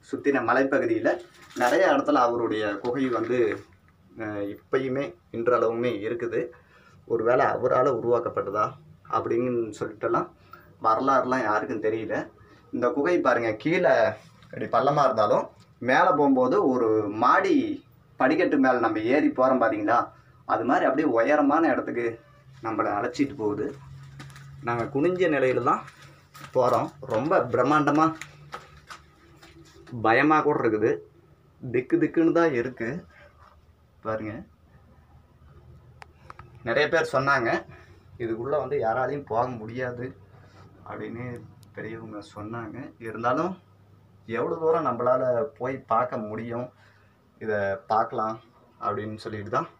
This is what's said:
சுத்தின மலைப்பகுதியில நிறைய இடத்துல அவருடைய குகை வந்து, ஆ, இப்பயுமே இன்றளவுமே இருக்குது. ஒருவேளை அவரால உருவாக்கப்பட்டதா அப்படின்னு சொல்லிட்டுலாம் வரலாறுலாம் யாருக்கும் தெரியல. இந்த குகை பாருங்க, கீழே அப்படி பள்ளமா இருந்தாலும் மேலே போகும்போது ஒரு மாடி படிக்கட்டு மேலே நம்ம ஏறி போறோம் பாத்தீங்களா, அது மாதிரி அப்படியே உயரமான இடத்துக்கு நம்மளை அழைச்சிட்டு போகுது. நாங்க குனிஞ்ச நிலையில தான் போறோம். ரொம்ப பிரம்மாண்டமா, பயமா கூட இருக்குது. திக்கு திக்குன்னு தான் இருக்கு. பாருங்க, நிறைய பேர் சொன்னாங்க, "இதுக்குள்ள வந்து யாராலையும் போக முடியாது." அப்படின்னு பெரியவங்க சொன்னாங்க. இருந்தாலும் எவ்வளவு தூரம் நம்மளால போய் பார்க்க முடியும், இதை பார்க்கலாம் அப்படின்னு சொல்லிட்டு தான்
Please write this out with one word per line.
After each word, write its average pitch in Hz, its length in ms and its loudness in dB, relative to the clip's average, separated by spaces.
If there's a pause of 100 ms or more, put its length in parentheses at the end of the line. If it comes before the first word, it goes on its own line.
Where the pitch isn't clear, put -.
(120)
சுத்தின 135 300 0
மலைப்பகுதியில - 760 0 (380)
நிறைய 151 360 2
இடத்துல 143 220 2
அவருடைய 113 640 0
குகை 127 320 -2
வந்து, 113 560 0 (560)
ஆ, - 20 -6
இப்பயுமே 127 920 -4 (160)
இன்றளவுமே 117 600 0 (100)
இருக்குது. 117 460 -4 (580)
ஒருவேளை 117 400 2
அவரால 127 420 2
உருவாக்கப்பட்டதா 110 840 0 (360)
அப்படின்னு 117 680 -2
சொல்லிட்டுலாம் 117 500 -4 (540)
வரலாறுலாம் 131 600 2
யாருக்கும் 107 400 -2
தெரியல. 110 460 -4 (420)
இந்த 123 180 0
குகை 151 300 0
பாருங்க, 117 340 0
கீழே 165 420 2 (480)
அப்படி 110 220 -10
பள்ளமா 123 380 2
இருந்தாலும் 110 460 2 (300)
மேலே 147 300 4
போகும்போது 139 580 4
ஒரு 110 420 2
மாடி 117 760 2 (320)
படிக்கட்டு 147 400 2
மேலே 131 220 4
நம்ம 110 200 0
ஏறி 135 280 2
போறோம் 131 360 2
பாத்தீங்களா, 110 480 0 (340)
அது 113 200 -2
மாதிரி 160 200 2
அப்படியே 143 220 2
உயரமான 143 640 4
இடத்துக்கு 117 480 -4 (420)
நம்மளை 110 380 -2
அழைச்சிட்டு 123 360 -4
போகுது. 104 400 -4 (840)
நாங்க 117 220 -2
குனிஞ்ச 175 400 0 (120)
நிலையில 127 280 2
தான் 165 200 0 (680)
போறோம். 123 460 2
ரொம்ப 135 400 0
பிரம்மாண்டமா, 147 760 2 (1900)
பயமா 139 400 4
கூட 147 200 0
இருக்குது. 113 360 2 (720)
திக்கு 127 260 0
திக்குன்னு 160 340 2
தான் 165 220 2
இருக்கு. 123 520 -6 (960)
பாருங்க, 107 420 -8 (2250)
நிறைய 135 260 0
பேர் 160 220 0
சொன்னாங்க, 135 540 0 (520)
"இதுக்குள்ள 135 400 -4
வந்து 135 200 -4
யாராலையும் 127 480 -2
போக 120 220 0
முடியாது." 120 680 -8 (720)
அப்படின்னு 117 540 -12 (320)
பெரியவங்க 110 500 -14 (120)
சொன்னாங்க. 113 640 -12
இருந்தாலும் 120 580 -2 (680)
எவ்வளவு 156 360 -4
தூரம் 160 240 2
நம்மளால 127 580 0
போய் 135 340 -6
பார்க்க 123 400 -2
முடியும், 113 520 -8 (720)
இதை 101 360 0
பார்க்கலாம் 110 640 -2 (420)
அப்படின்னு 104 340 -4
சொல்லிட்டு 104 340 -10
தான் 143 180 -2 (120)